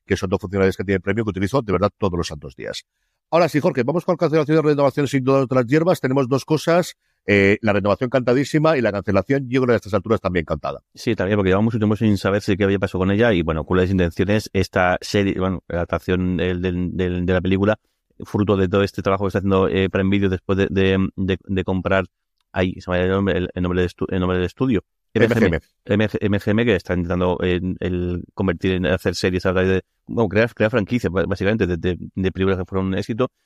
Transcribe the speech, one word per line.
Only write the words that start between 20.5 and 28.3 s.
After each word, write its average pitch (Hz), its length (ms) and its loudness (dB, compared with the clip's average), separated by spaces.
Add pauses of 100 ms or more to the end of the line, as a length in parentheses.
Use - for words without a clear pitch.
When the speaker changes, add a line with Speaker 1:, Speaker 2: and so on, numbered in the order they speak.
Speaker 2:
de, 98 140 2
de, 95 440 2
de, 95 300 -2
de 95 200 -4
comprar, 95 420 0 (440)
ahí 92 300 -2
se 92 100 -8
me 90 60 0
ha 90 40 2
ido 92 80 2
el 95 40 0
nombre, 98 240 2
el, 90 160 -2
el 90 100 -4
nombre 90 200 0
de 90 60 0
estu-, - 200 -8
el 95 120 -2
nombre 90 180 0
del 90 80 0
estudio. 123 380 -2 (300)
Speaker 1:
M 110 120 2
G 110 340 2 (260)
M. 107 220 0 (120)
Speaker 2:
M 101 180 0
G 107 120 -4
M, 110 140 2
que 117 120 2
está 90 180 -4
intentando, 90 480 0
eh, 90 180 0 (200)
el 90 440 -4 (100)